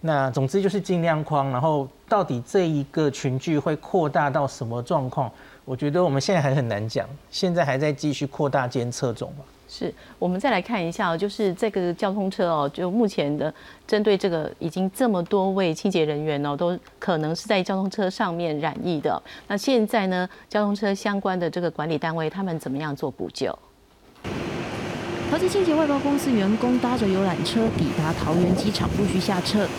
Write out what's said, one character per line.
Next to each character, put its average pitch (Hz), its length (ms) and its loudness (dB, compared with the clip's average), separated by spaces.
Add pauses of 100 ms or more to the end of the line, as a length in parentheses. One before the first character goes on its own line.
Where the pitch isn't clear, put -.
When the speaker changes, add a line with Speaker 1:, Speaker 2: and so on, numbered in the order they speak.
Speaker 1:
那 143 300 2
总 135 140 2
之 196 140 2
就 196 80 2
是 196 100 0
尽 180 220 0
量 160 240 2
框， 139 260 0
然 127 80 0
后 147 300 0 (180)
到 208 160 2
底 123 240 -2
这 185 220 2
一 147 220 0
个 156 200 2
群 131 280 -2
聚 151 200 0
会 151 180 0
扩 165 300 0
大 147 220 2
到 143 180 0
什 127 200 -6
么 117 160 -4
状 135 260 -2
况， 123 240 -4 (320)
我 127 100 -6
觉 147 160 0
得 180 140 4
我 170 60 4
们 139 100 2
现 196 140 2
在 165 80 4
还 135 120 2
很 135 140 2
难 107 180 -2
讲， 113 220 -4 (220)
现 180 220 0
在 170 120 2
还 135 140 0
在 151 120 2
继 147 220 -2
续 139 140 -4
扩 143 240 -2
大 135 180 0
监 120 240 -2
测 123 220 -2
中 - 160 -8
嘛。 143 140 -14 (220)
Speaker 2:
是， - 260 -6 (280)
我 180 80 0
们 180 100 0
再 269 140 0
来 185 100 2
看 190 240 -2
一 170 60 -4
下 190 180 -2
哦， 165 80 -2
就 196 100 -2
是 202 260 0
这 220 160 -2
个 180 240 0
交 190 180 -2
通 196 180 0
车 190 180 0
哦， 147 240 2
就 180 160 -4
目 214 200 2
前 147 280 0
的 151 160 -2 (360)
针 214 160 2
对 202 120 4
这 185 140 0
个 160 180 -2 (120)
已 165 100 -4
经 185 240 -2
这 262 140 2
么 190 160 2
多 190 260 2
位 190 240 2
清 196 160 0
洁 180 140 4
人 147 180 -2
员 147 240 0
哦， 143 100 0
都 175 220 0 (220)
可 180 160 0
能 156 180 0
是 - 140 -10
在 202 120 4
交 190 140 -2
通 190 160 0
车 190 180 0
上 190 240 -2
面 170 280 -2
染 151 160 -2 (100)
疫 165 140 0
的。 139 200 0 (280)
那 202 80 -2
现 226 280 4
在 208 240 0
呢， 185 200 0 (200)
交 208 140 0
通 202 100 2
车 202 220 0
相 202 260 -2
关 190 160 -2
的 175 140 -2
这 180 100 -4
个 175 80 0
管 151 200 -4
理 165 100 0
单 160 160 -2
位， 160 160 -2
他 190 120 -6
们 180 180 -2
怎 143 100 -8
么 135 80 -4
样 151 160 -4
做 139 160 -4
补 92 220 -8
救？ - 260 -4 (1700)
Speaker 3:
桃 311 80 2
机 359 100 2
清 381 160 2
洁 330 100 4
外 320 100 4
包 285 140 2
公 285 180 0
司 277 140 0
员 208 280 4
工 247 200 2
搭 247 180 0
着 220 120 2
游 190 160 2
览 185 200 0
车 226 220 2 (100)
抵 165 100 2 (120)
达 160 140 0
桃 165 240 0
园 180 180 4
机 196 160 0
场， - 260 0
陆 196 100 2
续 185 120 2
下 185 220 2
车。 196 260 2 (120)